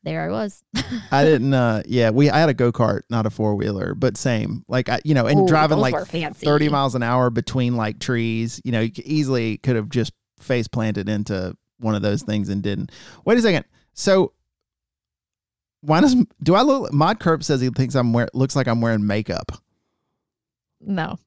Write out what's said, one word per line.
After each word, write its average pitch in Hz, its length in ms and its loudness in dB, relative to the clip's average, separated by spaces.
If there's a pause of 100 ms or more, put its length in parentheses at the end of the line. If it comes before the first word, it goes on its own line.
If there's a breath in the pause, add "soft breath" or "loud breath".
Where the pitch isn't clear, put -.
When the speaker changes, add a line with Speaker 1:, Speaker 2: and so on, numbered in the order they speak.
Speaker 1:
there 160 200 -6
I 165 80 -6
was. 208 380 -8
<laughs> - 440 -8
Speaker 2:
I 139 120 4
didn't, 139 300 4
uh, 117 320 2
yeah, 120 240 2
we, 139 200 4
I 143 80 2
had 165 100 4
a 135 60 0
go-kart, 117 560 0
not 110 160 0
a 107 40 -2
four-wheeler, 104 640 -2
but 101 220 -2
same. 110 520 -4
Like, 127 200 -2
I, 123 160 -2
you 151 100 2
know, 120 120 2
and 143 140 4
Speaker 1:
Ooh, 190 60 4
Speaker 2:
driving, 156 300 4
Speaker 1:
those 139 60 2
Speaker 2:
like, 131 120 0
Speaker 1:
were 165 120 -4
fancy. 165 400 -6
Speaker 2:
thirty 151 220 2
miles 139 260 0
an 123 80 -2
hour 123 280 2
between, 120 460 -2
like, 107 220 -4
trees, 117 680 -4
you 127 80 -4
know, 113 80 0
you 113 140 -2
c-, - 100 -12
easily 131 540 -2
could 127 180 0
have 104 140 -4
just 117 220 -2 (260)
face 123 300 -2
planted 107 400 -4
into 101 480 -4 (220)
one 110 160 -2
of 101 80 -2
those 107 200 -2
things 104 280 -4
and 101 120 -4
didn't. 101 300 -6 (320 loud breath)
Wait 240 140 4
a 233 40 2
second. 196 220 2 (300)
So - 380 2 (1500)
why 151 200 2
does, 269 120 4 (280)
do 156 120 4
I 202 80 6
look, 277 300 0
Mod 160 280 2
Kerp 160 220 0
says 139 200 0
he 127 80 0
thinks 127 240 -2
I'm 123 180 2
wear-, 120 220 2
looks 131 220 0
like 127 120 0
I'm 117 140 0
wearing 110 240 0
makeup. 101 460 -4 (1300)
Speaker 1:
No. 185 460 -6